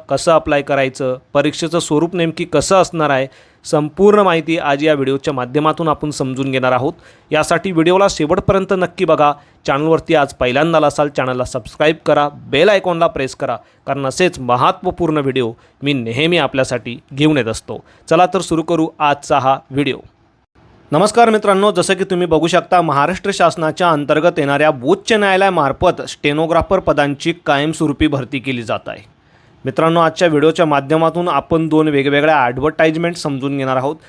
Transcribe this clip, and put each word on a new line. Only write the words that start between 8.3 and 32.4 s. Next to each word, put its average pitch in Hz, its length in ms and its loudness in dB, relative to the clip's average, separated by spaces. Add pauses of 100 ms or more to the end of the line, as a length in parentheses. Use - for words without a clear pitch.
नक्की 185 320 -2
बघा. 147 260 2 (340)
चॅनलवरती 151 500 0
आज 143 180 2
पहिल्यांदा 151 540 0
असाल, 147 220 -2
चॅनलला 127 340 -4
सबस्क्राईब 151 520 -2 (100)
करा, 147 240 2 (200)
बेल 147 200 2
आयकॉनला 185 380 0
प्रेस 139 280 -6
करा, 123 200 -6 (320)
कारण 139 180 -4
असेच 151 340 -2
महत्त्वपूर्ण 156 760 0
व्हिडिओ 131 340 -2 (320)
मी 143 100 -2
नेहमी 135 440 0
आपल्यासाठी 127 600 -2 (140)
घेऊन 151 240 0
येत 113 100 -2
असतो. - 360 -10 (260)
चला 165 160 4
तर 180 160 -2
सुरू 165 220 -4
करू 160 240 -2 (120)
आजचा 143 400 0
हा 135 180 0 (120)
व्हिडिओ. 135 280 -4 (920)
नमस्कार 214 380 4
मित्रांनो, 202 420 2
जसं 175 220 0
की 185 100 -2
तुम्ही 180 240 -2
बघू 160 200 2
शकता, 175 340 2
महाराष्ट्र 165 520 0
शासनाच्या 170 560 0
अंतर्गत 151 500 0
येणाऱ्या 143 300 2 (140)
उच्च 196 300 0
न्यायालयामार्फत 185 880 2
स्टेनोग्राफर 160 800 0
पदांची 151 540 -2 (120)
कायमस्वरूपी 151 640 0
भरती 135 320 -4
केली 120 240 -6
जात 107 240 -6
आहे. 113 160 -14 (600)
मित्रांनो, 160 340 0
आजच्या 165 280 2
व्हिडिओच्या 160 380 2
माध्यमातून 160 600 0
आपण 160 400 -2
दोन 156 200 2
वेगवेगळ्या 143 500 2
ॲडव्हर्टाइजमेंट 156 800 0